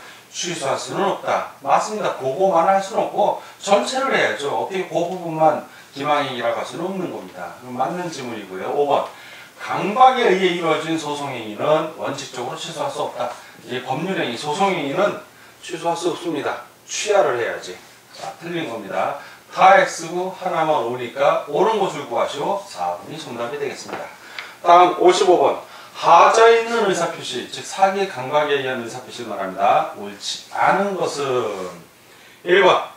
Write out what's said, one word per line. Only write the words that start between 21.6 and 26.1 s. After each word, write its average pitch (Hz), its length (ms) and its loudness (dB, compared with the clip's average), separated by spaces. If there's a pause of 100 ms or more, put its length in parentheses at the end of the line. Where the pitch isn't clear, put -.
것을 147 280 -4
구하시오. 160 600 -4
사 - 300 -6
번이 - 220 -14
정답이 117 400 -10
되겠습니다. - 440 -8 (600)
다음 175 360 8
오십오 180 400 6
번. - 200 2 (340)
하자 - 560 8